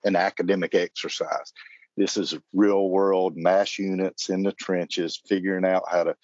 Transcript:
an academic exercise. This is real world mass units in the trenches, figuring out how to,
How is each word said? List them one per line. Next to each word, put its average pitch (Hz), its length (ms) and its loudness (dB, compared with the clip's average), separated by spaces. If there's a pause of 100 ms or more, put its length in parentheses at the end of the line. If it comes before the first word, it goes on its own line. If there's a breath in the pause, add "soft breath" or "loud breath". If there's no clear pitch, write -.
an 101 120 2
academic 92 580 0
exercise. 82 800 -4 (420 loud breath)
This 98 220 0
is 82 180 -2 (180)
real 98 360 4
world 92 480 2
mass 92 400 2
units 95 520 -2
in 95 120 0
the 98 120 0
trenches, 87 720 -4
figuring 95 380 0
out 92 220 2
how 85 180 0
to, 82 180 0